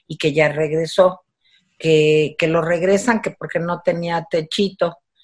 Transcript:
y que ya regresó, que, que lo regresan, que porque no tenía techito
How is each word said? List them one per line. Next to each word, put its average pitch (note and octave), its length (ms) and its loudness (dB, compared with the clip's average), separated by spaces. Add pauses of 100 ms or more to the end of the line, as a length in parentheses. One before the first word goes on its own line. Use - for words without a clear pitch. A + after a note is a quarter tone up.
y D#3 100 -12
que D#3 140 -2
ya D3+ 160 4
regresó, D#3+ 760 0 (540)
que, D#3 640 2
que E3 80 0
lo E3 140 0
regresan, F#3+ 600 0
que F3 100 -8
porque D#3+ 280 -8
no E3+ 240 -6
tenía E3+ 460 -2
techito F3 720 -2 (240)